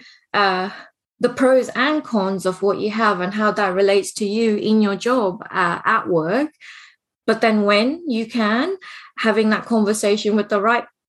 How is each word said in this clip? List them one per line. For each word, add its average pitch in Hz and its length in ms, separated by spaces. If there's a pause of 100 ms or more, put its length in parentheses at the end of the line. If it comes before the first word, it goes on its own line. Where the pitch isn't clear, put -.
(360)
uh, 190 340 (500)
the 240 100
pros 254 400
and 294 340
cons 196 420
of 185 160
what 196 160
you 208 140
have 208 300
and 185 120
how 214 180
that 202 220
relates 196 400
to 214 140
you 220 280
in 214 280
your 202 120
job, 214 540
uh, 180 340
at - 260
work. 185 420 (720)
But 220 160
then 214 220
when 226 440
you 226 200
can, 240 500 (400)
having 214 320
that 208 160
conversation 214 720
with 208 140
the 208 120
right 226 240 (240)